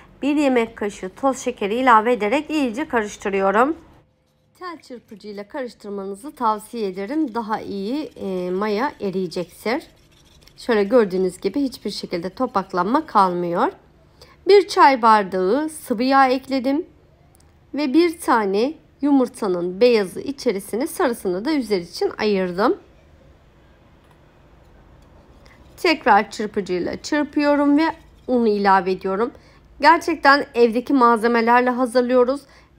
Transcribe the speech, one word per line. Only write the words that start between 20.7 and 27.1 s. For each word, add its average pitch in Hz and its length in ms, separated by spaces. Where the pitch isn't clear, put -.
sarısını 226 580
da 311 80
üzeri 208 300
için 349 360
ayırdım. 202 580
Tekrar 233 540
çırpıcıyla 185 720
çırpıyorum 285 760